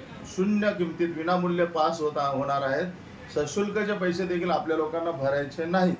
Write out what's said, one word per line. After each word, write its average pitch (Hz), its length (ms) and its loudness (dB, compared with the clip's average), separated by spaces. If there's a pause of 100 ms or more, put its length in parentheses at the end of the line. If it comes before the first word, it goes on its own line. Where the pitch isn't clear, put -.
(360)
शून्य 208 360 4
किमतीत 170 440 -2
विनामूल्य 175 500 2
पास 165 340 0
होता, 147 280 0
होणार 139 340 0
आहेत. 147 300 0 (420)
सशुल्कचे 202 580 0
पैसे 180 340 0
देखील 175 240 0
आपल्या 156 260 0
लोकांना 165 360 0
भरायचे 139 520 -2
नाहीत. 180 360 4